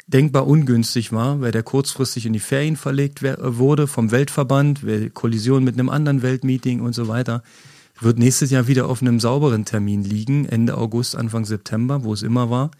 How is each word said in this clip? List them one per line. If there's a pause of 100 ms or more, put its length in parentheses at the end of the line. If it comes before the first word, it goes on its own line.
denkbar
ungünstig
war,
weil
der
kurzfristig
in
die
Ferien
verlegt
wer-,
wurde
vom
Weltverband,
weil
Kollision
mit
einem
anderen
Weltmeeting
und
so
weiter, (560)
wird
nächstes
Jahr
wieder
auf
einem
sauberen
Termin
liegen,
Ende
August,
Anfang
September,
wo
es
immer
war.